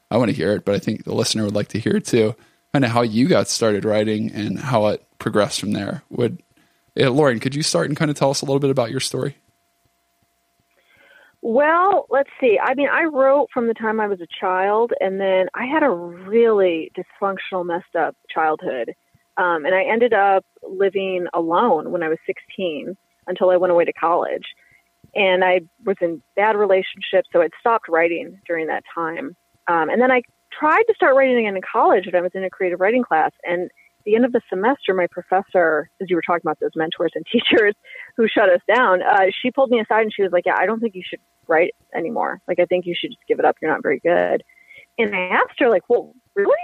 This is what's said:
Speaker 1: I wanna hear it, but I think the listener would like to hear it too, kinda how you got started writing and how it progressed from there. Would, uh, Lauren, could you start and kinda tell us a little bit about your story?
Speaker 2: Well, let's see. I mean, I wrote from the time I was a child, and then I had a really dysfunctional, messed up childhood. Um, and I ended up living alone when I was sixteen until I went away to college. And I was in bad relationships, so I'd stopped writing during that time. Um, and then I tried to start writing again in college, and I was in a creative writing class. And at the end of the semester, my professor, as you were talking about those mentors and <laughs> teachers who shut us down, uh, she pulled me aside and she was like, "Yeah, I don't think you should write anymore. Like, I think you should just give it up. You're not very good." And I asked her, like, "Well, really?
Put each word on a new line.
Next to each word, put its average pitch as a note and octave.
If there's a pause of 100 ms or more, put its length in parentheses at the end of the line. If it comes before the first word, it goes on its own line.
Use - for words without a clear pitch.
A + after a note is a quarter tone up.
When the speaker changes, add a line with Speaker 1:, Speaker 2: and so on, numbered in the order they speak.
Speaker 1:
I A2
wanna A#2
hear E2
it, F#2
but G2+
I F#2+
think -
the G2
listener A2+
would G#2
like G#2
to -
hear C#3
it -
too, A2+ (380)
kinda C#3
how A#2+
you A#2+
got A2
started G#2
writing G#2+
and F#2
how B2
it - (140)
progressed G#2
from G#2
there. G#2
Would, A#2 (560)
uh, C3
Lauren, C3
could C#3
you D3+
start E3
and D3
kinda D3+
tell C#3
us C#3
a D3+
little C#3
bit C#3+
about B2+
your C3
story? C3 (2000)
Speaker 2:
Well, D#4+
let's C#4 (120)
see. A3
I B3+
mean, C#4
I D#4
wrote C#4
from A#3+
the A3+
time A3
I G#3
was G3
a E3
child, G3+
and F#3+
then F#3
I A3
had D4+
a C4+
really F#3
dysfunctional, F#3+
messed F3
up D3 (140)
childhood. D#3 (440)
Um, E3+
and F#3
I F#3+
ended A3+
up G3 (160)
living F#3
alone E3+
when F3
I D#3
was D#3+
sixteen F3 (280)
until F#3
I F3+
went F3+
away E3+
to D#3
college. D#3+ (720)
And F#3
I F#3 (240)
was G3
in E3+ (140)
bad G#3
relationships, F#3+
so E3+
I'd D#3+
stopped A3+
writing E3
during D#3+
that - (100)
time. D#3+ (300)
Um, E3
and G#3+
then B3+
I B3 (280)
tried E4
to A#4
start C#4+
writing C4
again G#3+
in F#3
college, A#3+
and F3+
I F3
was F3+
in F#3+
a F#3
creative F3
writing A#3
class. D#3 (160)
And F3
at -
the G#3
end A#3+
of B3
the A#3
semester, G3+
my F3+
professor, E3+ (120)
as F3+
you F3+
were E3
talking F3
about D#3
those -
mentors E3
and E3
<laughs> -
teachers A3 (420)
who A3+
shut G#3
us F3+
down, G#3
uh, F#3+ (140)
she B3+
pulled C4+
me A#3+
aside A3
and G#3+
she G3
was F3+
like, F3
"Yeah, E3
I E3
don't A3+
think G#3+
you F3+
should E3+ (280)
write E3 (200)
anymore. -
Like, F3+
I F3
think F3+
you F3
should D3+
just -
give D3+
it -
up. D#3
You're D#3
not -
very D3+
good." E3+ (540)
And G#3
I F3+
asked E4
her, C4
like, F#3+
"Well, D#3 (220)
really? G4+ (100)